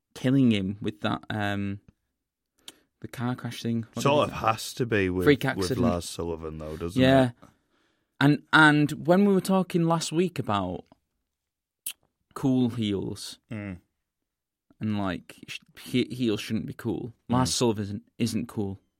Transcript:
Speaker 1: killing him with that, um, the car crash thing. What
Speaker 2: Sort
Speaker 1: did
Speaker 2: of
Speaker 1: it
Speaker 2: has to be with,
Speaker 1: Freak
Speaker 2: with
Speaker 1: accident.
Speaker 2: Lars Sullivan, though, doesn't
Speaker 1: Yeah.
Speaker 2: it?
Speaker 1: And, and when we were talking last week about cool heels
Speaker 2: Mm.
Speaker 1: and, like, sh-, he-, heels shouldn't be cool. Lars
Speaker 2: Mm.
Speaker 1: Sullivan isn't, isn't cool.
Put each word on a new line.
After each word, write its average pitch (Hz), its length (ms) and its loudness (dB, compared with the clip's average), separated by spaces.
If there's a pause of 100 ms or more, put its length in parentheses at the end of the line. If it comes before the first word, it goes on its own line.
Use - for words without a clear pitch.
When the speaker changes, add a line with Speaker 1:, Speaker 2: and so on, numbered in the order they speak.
(160)
Speaker 1:
killing 127 360 4
him 101 300 0
with 104 200 -6
that, 110 280 -2
um, 101 500 -4 (1200)
the - 80 -14
car 123 260 -4
crash - 260 -10
thing. 117 320 -4
What 117 100 -8
Speaker 2:
Sort 139 260 2
Speaker 1:
did - 60 -10
Speaker 2:
of - 60 -8
Speaker 1:
it - 40 -4
Speaker 2:
has 110 300 -2
to 127 100 -2
be 101 240 2
with, 90 160 -2
Speaker 1:
Freak 147 180 4
Speaker 2:
with 131 140 -2
Speaker 1:
accident. 90 240 -2
Speaker 2:
Lars 87 260 0
Sullivan, 80 520 -8
though, 78 180 -10
doesn't 87 240 -2
Speaker 1:
Yeah. 131 240 6
Speaker 2:
it? 120 80 -4 (920)
Speaker 1:
And, 147 200 4 (100)
and 147 380 8 (160)
when 185 180 6
we 202 80 4
were 185 80 4
talking 185 440 2
last 165 260 0
week 170 260 0
about 98 480 -2 (1500)
cool 127 360 2
heels 104 680 -4 (120)
Speaker 2:
Mm. 101 260 -10 (1000)
Speaker 1:
and, 107 180 -4
like, 92 380 -6 (120)
sh-, - 120 -14 (220)
he-, - 300 -2
heels 117 300 -2
shouldn't 110 240 -4
be - 80 -10
cool. 113 400 -6 (160)
Lars 127 200 2
Speaker 2:
Mm. - 40 -2
Speaker 1:
Sullivan 110 300 2
isn't, 101 200 -8 (140)
isn't 110 300 -2
cool. 98 320 -6 (200)